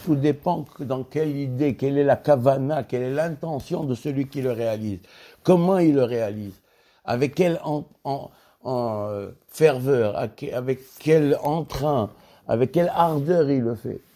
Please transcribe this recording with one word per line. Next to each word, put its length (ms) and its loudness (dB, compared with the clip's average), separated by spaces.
Tout 100 2
dépend 480 0
que 200 -14
dans 200 -4
quelle 320 -4
idée, 400 -2
quelle 220 0
est 80 4
la 100 4
kavana, 680 2
quelle 200 -4
est 100 -4
l'intention 720 -4
de 100 -4
celui 340 -4
qui 140 -8
le 100 -2
réalise. 480 -4
Comment 360 4
il 160 6
le 100 4
réalise ? 560 -4
Avec 320 -2
quelle 280 2
en, 200 -6
en, 240 -6
en, 460 -4
euh, 220 -8
ferveur, 680 2
à 120 -2
que-, 240 -10
avec 260 -2
quel 440 2
entrain, 680 -2
avec 240 0
quelle 220 2
ardeur 560 2
il 120 2
le 140 -2
fait ? 240 -10